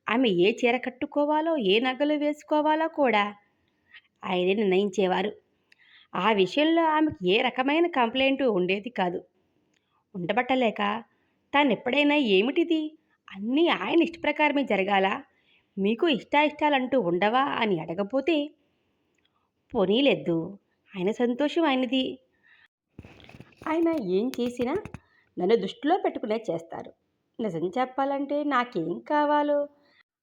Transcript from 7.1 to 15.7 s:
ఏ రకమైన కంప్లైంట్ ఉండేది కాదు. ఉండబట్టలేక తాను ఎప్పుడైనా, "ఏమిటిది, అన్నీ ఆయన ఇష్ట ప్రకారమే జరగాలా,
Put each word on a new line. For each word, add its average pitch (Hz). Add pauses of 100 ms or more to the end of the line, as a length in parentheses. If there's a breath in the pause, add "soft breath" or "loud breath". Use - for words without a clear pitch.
ఏ 226
రకమైన 269
కంప్లైంట్ 269
ఉండేది 196
కాదు. 185 (880)
ఉండబట్టలేక 214 (520)
తాను 277
ఎప్పుడైనా, 285
"ఏమిటిది, 302 (360)
అన్నీ 254
ఆయన 233
ఇష్ట 320
ప్రకారమే 294
జరగాలా, 202 (560)